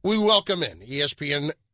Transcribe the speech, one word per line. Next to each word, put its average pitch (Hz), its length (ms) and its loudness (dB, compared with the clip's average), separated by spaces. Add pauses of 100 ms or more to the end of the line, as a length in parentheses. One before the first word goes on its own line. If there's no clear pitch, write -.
we 208 160 2
welcome 202 420 2
in 92 260 -8
E 139 140 -6
S 143 140 -2
P 143 180 -6
N 147 200 -2 (200)